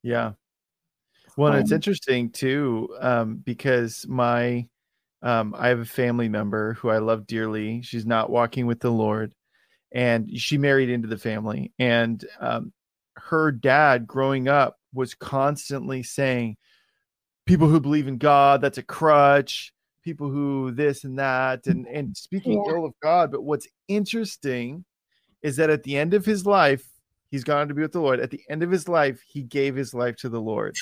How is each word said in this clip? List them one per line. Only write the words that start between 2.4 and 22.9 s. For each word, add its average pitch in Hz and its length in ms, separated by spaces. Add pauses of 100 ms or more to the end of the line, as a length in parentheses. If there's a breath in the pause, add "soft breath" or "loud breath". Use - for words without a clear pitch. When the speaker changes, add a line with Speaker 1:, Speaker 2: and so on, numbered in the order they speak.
Speaker 1:
um, 117 360
because 120 680
my, 120 640 (540)
um, 113 340
I 123 120
have 123 120
a 117 60
family 120 420
member 107 460
who 113 160
I 110 80
love 110 280
dearly. 110 540
She's 120 240
not 113 240
walking 120 380
with 117 140
the 120 120
Lord, 110 420 (580)
and 117 460
she 143 200
married 135 320
into 117 180
the 110 80
family. 107 600
And, 117 440 (160)
um, 117 360 (420)
her 156 340
dad 131 560
growing 135 420
up 139 300 (140)
was 127 220
constantly 135 880
saying, 120 540 (920)
"People 160 220
who 156 120
believe 143 280
in 131 100
God, 139 420
that's 139 180
a - 40
crutch. 143 880 (300)
People 143 280
who 139 420
this 143 320
and 131 140
that," 131 480
and, 127 220
and 147 280
speaking 185 480
Speaker 2:
Yeah. 156 80
Speaker 1:
ill 165 120
of 135 160